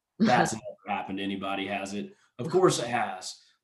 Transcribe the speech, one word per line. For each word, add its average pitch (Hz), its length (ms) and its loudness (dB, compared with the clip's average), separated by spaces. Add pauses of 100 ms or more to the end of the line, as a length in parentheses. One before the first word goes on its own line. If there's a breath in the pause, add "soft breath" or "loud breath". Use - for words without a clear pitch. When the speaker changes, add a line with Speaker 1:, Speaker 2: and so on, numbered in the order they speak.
(180)
Speaker 1:
That's 123 340 4
Speaker 2:
<laughs> - 340 -10
Speaker 1:
never 101 120 -2
happened 98 200 -6
to 98 60 -4
anybody, 95 420 -4
has 101 280 -4
it? 101 220 -8 (220 soft breath)
Of 127 100 -6
course 175 320 4
it 117 80 -4
has. 104 480 -4 (280 soft breath)